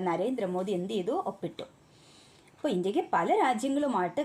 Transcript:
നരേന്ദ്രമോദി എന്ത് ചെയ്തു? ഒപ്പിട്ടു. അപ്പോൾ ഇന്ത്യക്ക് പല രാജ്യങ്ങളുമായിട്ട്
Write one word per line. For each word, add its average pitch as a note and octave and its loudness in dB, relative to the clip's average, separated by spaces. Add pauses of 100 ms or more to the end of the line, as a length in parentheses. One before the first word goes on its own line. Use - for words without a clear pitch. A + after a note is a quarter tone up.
നരേന്ദ്രമോദി F#3+ 0
എന്ത് F#3+ -4
ചെയ്തു? G3+ 0 (160)
ഒപ്പിട്ടു. - -8 (880)
അപ്പോൾ - -2
ഇന്ത്യക്ക് G3 2 (120)
പല E3+ 2 (140)
രാജ്യങ്ങളുമായിട്ട് B3+ 0